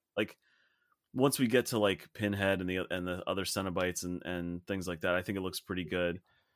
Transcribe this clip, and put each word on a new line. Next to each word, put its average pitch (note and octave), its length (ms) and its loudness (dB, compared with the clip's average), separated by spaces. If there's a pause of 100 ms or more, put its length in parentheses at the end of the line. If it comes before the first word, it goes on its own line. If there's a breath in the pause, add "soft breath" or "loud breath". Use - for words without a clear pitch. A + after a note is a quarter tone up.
(180)
like, G#2 180 0 (800)
once C3 260 4
we B2+ 80 4
get A#2+ 200 4
to, A#2 120 0
like, G2 340 2
Pinhead G2+ 480 2
and F2+ 80 -2
the, F#2 220 -2
and F2+ 160 -2
the F2+ 200 -4
other F#2+ 160 0
Cenobites F#2 600 -2
and, F2+ 200 -4
and F2 440 -4
things F#2+ 200 -4
like E2+ 140 -6
that, F2+ 140 2
I F2+ 80 0
think G2 160 -4
it - 20 -4
looks F#2 180 -4
pretty F2+ 240 -6
good. F2 380 -2 (340)